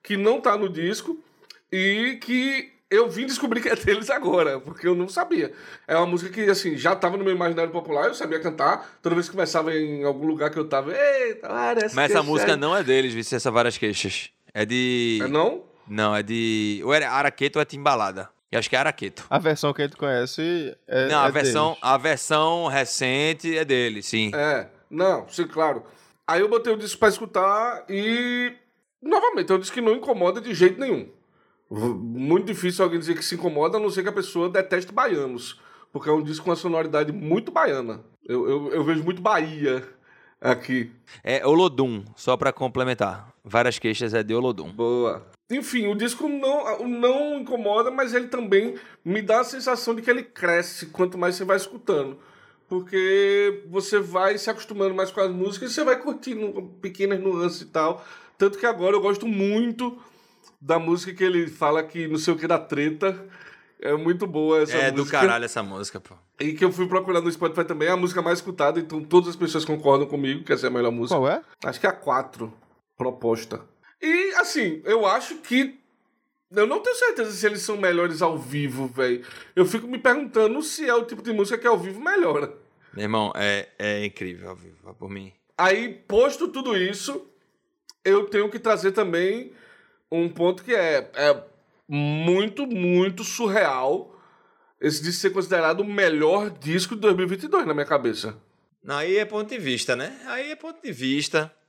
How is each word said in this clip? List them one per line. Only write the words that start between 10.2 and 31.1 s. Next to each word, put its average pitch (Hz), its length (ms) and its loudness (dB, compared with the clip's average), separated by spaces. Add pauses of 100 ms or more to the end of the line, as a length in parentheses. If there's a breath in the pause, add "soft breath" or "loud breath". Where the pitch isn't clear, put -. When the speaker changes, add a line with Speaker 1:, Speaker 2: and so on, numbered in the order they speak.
Speaker 1:
lugar 151 240 0
que 147 80 -6
eu 156 100 -4
tava, 139 280 -2
"Eita, 269 520 0
várias 233 460 0
Speaker 2:
Mas 143 160 4
essa 190 100 4
Speaker 1:
queixas." 147 60 0
Speaker 2:
música 156 300 2
não 151 200 0
é 196 80 0
deles, 131 280 2
viu? 113 100 -4
Essa 123 280 -2
Várias 117 260 2
Queixas. - 540 -4 (240)
É 107 100 0
de 120 600 0
Speaker 1:
É - 20 -2
não? 165 380 0 (240)
Speaker 2:
Não, 104 260 2
é 104 80 0
de, 107 600 -2
ou 131 100 2
era 147 160 2
Araqueto 143 480 0
ou 151 40 2
é - 20 2
Timbalada. 113 640 -2 (240)
Eu 113 60 0
acho 120 100 -2
que - 60 -4
é 127 60 4
Araqueto. - 500 -4
Speaker 3:
A 139 80 2
versão 151 340 0
que 143 80 -6
a 143 60 0
gente 143 100 -8
conhece 147 800 -4 (120)
é, 131 180 2
Speaker 2:
Não, 147 160 2
a 139 60 4
Speaker 3:
é - 20 2
Speaker 2:
versão, 143 380 2
Speaker 3:
deles. 165 140 -4
Speaker 2:
a 127 140 4
versão 156 680 0
recente 139 920 0
é 156 80 0
dele, 123 380 0
sim. 107 320 0
Speaker 1:
É, 143 320 0 (240)
não, 175 380 0
sim, 170 180 -4
claro. 151 380 -2 (420 loud breath)
Aí 165 140 2
eu 208 80 4
botei 233 240 2
o 214 40 2
disco 208 220 -8
pra 220 100 6
escutar 208 800 0
e, 240 640 -2 (480)
novamente, 320 520 2
é - 20 6
um 185 60 4
disco 190 140 -10
que 247 60 -4
não 226 140 4
incomoda 220 460 0
de 226 120 -8
jeito 185 280 6
nenhum. 196 280 -2 (600)